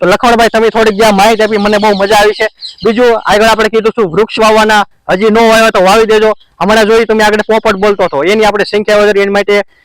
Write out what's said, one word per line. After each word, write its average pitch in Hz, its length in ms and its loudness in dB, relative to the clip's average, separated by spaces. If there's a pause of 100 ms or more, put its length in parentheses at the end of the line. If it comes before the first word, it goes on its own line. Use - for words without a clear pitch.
તો 180 60 -2
લખણભાઈ, 226 420 2
તમે 226 220 0
થોડીક 220 240 0
જે 208 120 0
આ 214 60 4
માહિતી 214 300 2
આપી, 214 160 -2
મને 208 200 -2
બહુ 208 180 0
મજા 202 200 0
આવી 208 160 2
છે. 220 140 -4 (380)
બીજું 233 320 0 (100)
આગળ 208 180 0
આપણે 220 240 0
કીધું 220 280 -2
શું, 190 160 -2
વૃક્ષ 214 260 -2
વાવવાના 214 460 2 (260)
હજી 196 200 0
ન 220 80 2
વાવ્યા 226 320 2
તો 214 140 0
વાવી 214 220 2
દેજો. 214 240 2 (300)
હમણાં 214 260 0
જોઈ 226 180 0
તમે 220 200 0
આગળ 214 220 0
પોપટ 220 300 -2
બોલતો 202 280 -2
હતો, 147 200 -4
એની 214 200 0
આપણે 202 200 -2
સંખ્યા 208 340 -2
વધારી, 208 220 0
એની 202 120 -2
માટે 202 300 -2 (220)